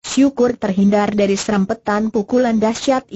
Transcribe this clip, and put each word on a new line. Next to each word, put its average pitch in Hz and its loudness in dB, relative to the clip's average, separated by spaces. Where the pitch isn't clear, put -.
syukur 254 0
terhindar 202 0
dari 202 0
serempetan 208 -2
pukulan 226 0
dahsyat 233 -2